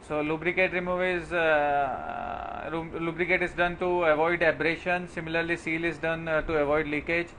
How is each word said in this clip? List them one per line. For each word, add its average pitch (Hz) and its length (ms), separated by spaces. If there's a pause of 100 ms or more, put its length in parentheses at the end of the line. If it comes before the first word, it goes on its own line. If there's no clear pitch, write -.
So 151 140
lubricate 160 520
remove 180 300
is, 175 300
uh, 139 1400
ru-, 165 300
lubricate 170 420
is 175 120
done 175 240
to 180 260
avoid 165 380
abrasion. 165 680
Similarly, 165 480
seal 165 260
is 165 160
done, 165 300
uh, 156 140
to 160 160
avoid 147 280
leakage. 165 520